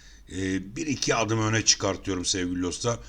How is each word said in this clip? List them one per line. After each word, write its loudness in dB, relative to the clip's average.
e, -2
bir -4
iki 0
adım 2
öne 2
çıkartıyorum 2
sevgili 0
dostlar. 0